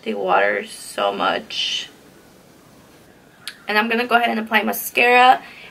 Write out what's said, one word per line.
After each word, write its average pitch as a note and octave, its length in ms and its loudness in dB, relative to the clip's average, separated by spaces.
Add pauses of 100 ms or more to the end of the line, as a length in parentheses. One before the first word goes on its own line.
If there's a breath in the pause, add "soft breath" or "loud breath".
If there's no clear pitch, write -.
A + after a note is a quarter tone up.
they A3 120 -6
water F#3+ 500 0
so - 480 -6
much. - 760 -4 (1800)
And G#3 120 0
I'm A3 100 0
gonna A#3 180 0
go A#3 100 2
ahead A#3+ 120 2
and A3+ 120 -2
apply A3 220 -2
mascara, B3 800 4 (280 loud breath)